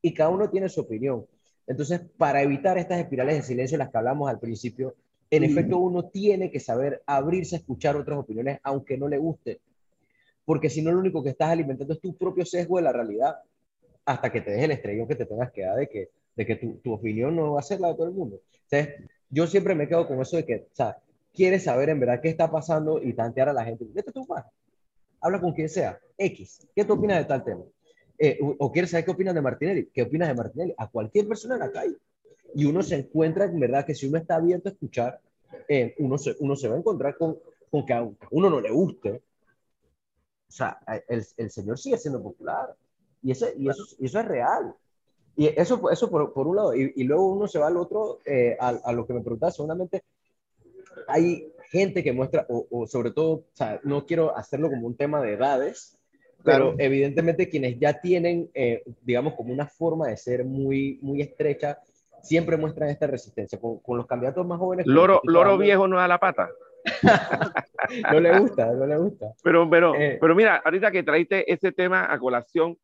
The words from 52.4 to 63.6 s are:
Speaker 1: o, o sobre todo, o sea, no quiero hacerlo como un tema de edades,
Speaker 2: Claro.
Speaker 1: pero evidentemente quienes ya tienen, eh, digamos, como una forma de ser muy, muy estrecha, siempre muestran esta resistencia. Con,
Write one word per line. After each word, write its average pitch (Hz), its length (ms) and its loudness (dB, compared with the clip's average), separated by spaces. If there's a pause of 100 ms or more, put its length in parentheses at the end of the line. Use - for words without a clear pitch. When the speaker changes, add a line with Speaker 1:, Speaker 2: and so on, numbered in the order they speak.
Speaker 1:
o, 120 200 -2
o 117 180 -4
sobre 120 240 -2
todo, 160 220 2
o 160 200 -6
sea, 110 300 -4
no 143 220 -2
quiero 165 320 0
hacerlo 143 320 -4
como 120 180 -4
un 120 80 -6
tema 147 260 -2
de 110 120 -2
edades, 135 640 -2 (460)
Speaker 2:
Claro. 135 280 6
Speaker 1:
pero - 80 -4
evidentemente 147 720 2
quienes 127 300 -2
ya 147 200 2
tienen, 175 540 0
eh, 120 300 0 (180)
digamos, 123 320 0
como 120 180 -8
una 139 160 -4
forma 160 400 -2
de 107 100 -4
ser 123 280 -2
muy, 135 560 -2
muy 139 200 -4
estrecha, 143 580 -2 (420)
siempre 165 340 2
muestran 156 340 -2
esta 147 180 -2
resistencia. 110 520 -8
Con, 117 200 -6